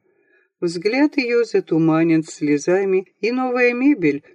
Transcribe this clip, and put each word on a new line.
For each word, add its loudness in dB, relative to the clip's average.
Взгляд -2
её 0
затуманен 0
слезами, -2
и -2
новая 0
мебель, 0